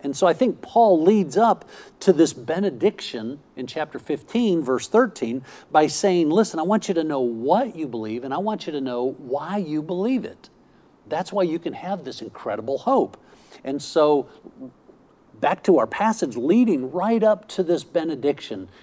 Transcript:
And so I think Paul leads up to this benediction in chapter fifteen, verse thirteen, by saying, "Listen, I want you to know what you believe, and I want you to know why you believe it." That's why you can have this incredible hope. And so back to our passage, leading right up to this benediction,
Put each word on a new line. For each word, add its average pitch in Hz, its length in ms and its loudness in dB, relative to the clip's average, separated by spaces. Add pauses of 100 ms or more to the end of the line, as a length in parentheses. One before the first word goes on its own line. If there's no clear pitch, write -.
And 139 140 -6
so 190 100 2
I 170 60 6
think 240 280 0
Paul 214 400 4
leads 175 360 4
up 214 280 2 (360)
to 190 120 6
this 156 200 4
benediction 143 1040 -4 (160)
in 127 140 -10
chapter 156 320 -8
fifteen, 170 600 0
verse 127 260 -2
thirteen, 135 560 0 (260)
by 156 160 4
saying, 170 440 2
"Listen, 180 280 2
I 156 60 -2
want 208 240 0
you 190 60 -2
to 160 100 0
know 147 160 -2
what 139 560 0
you 156 100 -6
believe, 113 380 -8
and 135 100 -6
I 156 40 -4
want 208 280 -6
you 165 60 -8
to 143 80 -6
know 127 380 -4
why 147 400 -6
you 156 220 -4
believe 185 440 -4
it." - 240 -16 (600)
That's 170 240 -6
why 196 120 0
you 165 160 -4
can 156 140 -8
have 180 280 -8
this 127 180 -14
incredible 113 580 -6
hope. 226 380 0 (460)
And 135 180 -6
so 147 460 2 (1120)
back 175 240 -2
to 180 120 6
our 113 120 2
passage, 190 480 -2
leading 147 560 2
right 202 300 0
up 214 260 2
to 190 160 -2
this 160 180 2
benediction, 139 880 -4 (140)